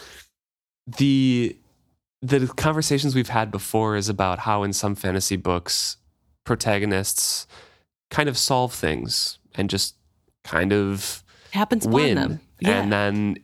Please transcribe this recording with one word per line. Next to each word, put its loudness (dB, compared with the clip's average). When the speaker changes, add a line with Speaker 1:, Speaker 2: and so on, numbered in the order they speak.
Speaker 1:
the, 2
the 2
conversations 0
we've 2
had 0
before 0
is 0
about 0
how 0
in 0
some -2
fantasy -2
books, -2
protagonists -2
kind 2
of -2
solve 0
things -4
and 0
just -4
kind 0
of -2
Speaker 2:
It -2
happens 0
upon 2
Speaker 1:
win. 4
Speaker 2:
them. -2
Yeah. 2
Speaker 1:
And 0
then 0